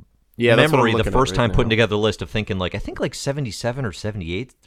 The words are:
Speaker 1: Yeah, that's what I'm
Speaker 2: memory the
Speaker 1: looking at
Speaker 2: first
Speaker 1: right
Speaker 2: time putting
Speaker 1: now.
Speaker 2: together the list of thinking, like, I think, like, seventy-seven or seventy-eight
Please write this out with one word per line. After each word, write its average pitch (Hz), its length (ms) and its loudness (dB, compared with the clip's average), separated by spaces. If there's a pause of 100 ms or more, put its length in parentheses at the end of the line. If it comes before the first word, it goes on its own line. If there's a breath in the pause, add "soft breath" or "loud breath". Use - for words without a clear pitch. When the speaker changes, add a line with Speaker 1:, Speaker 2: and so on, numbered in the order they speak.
(380)
Speaker 1:
Yeah, 117 180 4
that's 151 160 6
what 143 80 4
I'm 120 60 4
Speaker 2:
memory 113 60 2
the 113 60 2
Speaker 1:
looking 104 160 0
at - 0 -
Speaker 2:
first 127 180 2
Speaker 1:
right 95 60 -4
Speaker 2:
time 120 140 2
putting 120 180 2
Speaker 1:
now. - 40 -2
Speaker 2:
together 113 180 4
the 104 60 2
list 107 240 0
of 90 80 -8
thinking, 104 300 -4
like, 90 160 -4
I - 40 -6
think, - 200 -10
like, 190 160 -4
seventy-seven 131 720 -6
or 95 60 -6
seventy-eight 104 640 -8 (120)